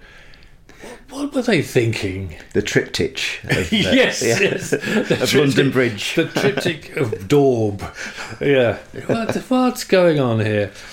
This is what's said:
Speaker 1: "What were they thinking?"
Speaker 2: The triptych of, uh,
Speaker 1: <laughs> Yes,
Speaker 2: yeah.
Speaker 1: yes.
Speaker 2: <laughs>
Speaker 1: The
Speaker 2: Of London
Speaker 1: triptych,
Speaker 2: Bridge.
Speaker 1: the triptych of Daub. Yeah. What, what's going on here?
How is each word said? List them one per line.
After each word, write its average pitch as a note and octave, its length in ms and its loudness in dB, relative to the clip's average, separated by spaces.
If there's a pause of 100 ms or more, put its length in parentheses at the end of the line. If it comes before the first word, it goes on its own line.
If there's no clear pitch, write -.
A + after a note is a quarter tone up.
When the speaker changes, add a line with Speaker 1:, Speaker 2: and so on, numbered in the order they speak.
(1080)
Speaker 1:
"What C#4+ 240 -8
were C4+ 80 0
they G#3 200 2
thinking?" G2 720 -2 (180)
Speaker 2:
The G2+ 80 2
triptych - 840 -2
of, - 80 -4
uh, F#2+ 160 0
Speaker 1:
<laughs> - 40 -2
Yes, A3 500 2
Speaker 2:
yeah. A#2 180 2
Speaker 1:
yes. - 300 0
Speaker 2:
<laughs> - 400 -2
Speaker 1:
The D#3 140 2
Speaker 2:
Of A#2 100 0
London C3+ 380 4
Speaker 1:
triptych, - 20 -6
Speaker 2:
Bridge. A2+ 420 0
Speaker 1:
the E3 100 2
triptych - 720 -2
of G#2+ 300 -4
Daub. A2+ 540 2 (580)
Yeah. C3 380 4 (300)
What, A3+ 280 -2 (140)
what's B3+ 340 0
going F3 360 4
on A#2 200 0
here? G#2 320 0 (200)